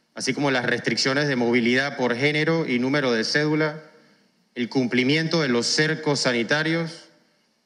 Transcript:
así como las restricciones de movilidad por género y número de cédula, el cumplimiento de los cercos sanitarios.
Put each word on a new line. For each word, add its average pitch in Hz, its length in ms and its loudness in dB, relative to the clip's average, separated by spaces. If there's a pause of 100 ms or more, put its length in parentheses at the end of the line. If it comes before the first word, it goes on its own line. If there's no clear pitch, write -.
(140)
así 117 180 -6
como 139 200 0
las 123 140 0
restricciones 127 600 0
de 139 80 0
movilidad 123 600 0
por 120 180 0
género 151 520 0
y 127 100 0
número 131 340 0
de 113 120 2
cédula, 151 580 0 (720)
el 120 160 -4
cumplimiento 139 720 0
de 147 60 0
los 120 180 2
cercos 156 540 0
sanitarios. 156 840 -2 (600)